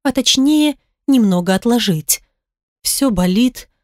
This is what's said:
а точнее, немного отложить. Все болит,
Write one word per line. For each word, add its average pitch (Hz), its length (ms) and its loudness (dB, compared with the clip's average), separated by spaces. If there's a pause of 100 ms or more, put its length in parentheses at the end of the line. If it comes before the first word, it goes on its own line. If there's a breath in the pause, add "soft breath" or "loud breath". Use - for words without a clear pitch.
а 269 80 -2
точнее, 294 680 0 (300)
немного 190 480 2
отложить. 202 680 -2 (640)
Все - 260 -2
болит, 196 580 -2 (160)